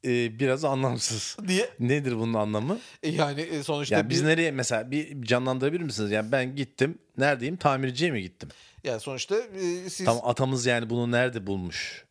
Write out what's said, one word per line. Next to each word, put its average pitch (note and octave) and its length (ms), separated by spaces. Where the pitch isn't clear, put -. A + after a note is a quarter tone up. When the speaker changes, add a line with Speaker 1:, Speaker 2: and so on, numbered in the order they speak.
Speaker 1:
E, A#2+ 340
biraz C3 260
anlamsız. C3 720
Speaker 2:
Diye. F#3 220
Speaker 1:
Nedir C3 380
bunun A2+ 160
anlamı? G#2+ 440
Speaker 2:
E, D#3+ 80
yani, D3 300
e, D#3+ 220
sonuçta C#3 340
Speaker 1:
Yani G#2+ 140
biz E3+ 120
Speaker 2:
bir D3+ 60
Speaker 1:
nereye E3 220
mesela B2 400
bir C#3+ 320
canlandırabilir C3 600
misiniz? G#2+ 280
Yani G#2+ 220
ben C3 240
gittim, C#3 420
neredeyim? C#3 380
Tamirciye C3+ 540
mi A2+ 120
gittim? F#2 260
Speaker 2:
Yani A2+ 160
sonuçta, C#3 360
e, F#3+ 540
siz F#3 160
Speaker 1:
Tamam, A#2 180
atamız B2 420
yani A#2 240
bunu A#2+ 220
nerede A#2+ 340
bulmuş? F#2+ 640